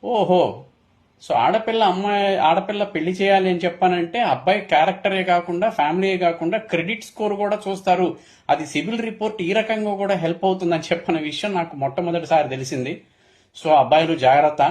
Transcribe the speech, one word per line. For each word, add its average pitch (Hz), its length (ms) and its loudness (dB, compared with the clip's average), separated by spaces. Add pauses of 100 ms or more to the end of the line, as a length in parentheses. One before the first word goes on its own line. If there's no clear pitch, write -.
ఓహో, 185 360 2 (800)
so - 120 -4
ఆడపిల్ల, 220 500 2
అమ్మాయి, 202 520 0
ఆడపిల్ల 190 480 0
పెళ్లి 180 280 -4
చేయాలి 190 380 2
అని 175 80 0
చెప్పానంటే, 175 640 -2
అబ్బాయి 202 400 0
క్యారెక్టరే 190 640 0
కాకుండా, 175 440 0
ఫ్యామిలీయే 185 480 0
కాకుండా, 175 420 -2
క్రెడిట్ 202 460 -4
స్కోర్ 214 300 -4
కూడా 202 240 -2 (100)
చూస్తారు, 180 380 0 (440)
అది 156 160 0
సిబిల్ 202 360 -4
రిపోర్ట్ 214 400 -6
ఈ 175 100 -2
రకంగా 214 420 -2
కూడా 196 200 -2
హెల్ప్ 170 300 -4
అవుతుందని 185 360 0
చెప్పిన 170 380 -2
విషయం 151 360 -6
నాకు 170 220 -4
మొట్టమొదటిసారి 160 720 -2
తెలిసింది. 131 540 -6 (540)
So, - 120 -6
అబ్బాయిలు 151 460 4
జాగ్రత్త. 147 560 4